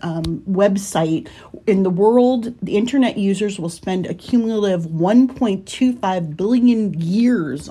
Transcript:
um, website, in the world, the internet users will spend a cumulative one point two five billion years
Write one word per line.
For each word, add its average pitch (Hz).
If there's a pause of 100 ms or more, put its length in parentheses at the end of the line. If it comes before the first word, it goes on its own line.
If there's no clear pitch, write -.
um, 165
website, 185 (400)
in 196
the 185
world, 233
the -
internet 247
users 196
will 170
spend 185
a 170
cumulative 208
one 190
point 202
two 254
five 180
billion 220
years 175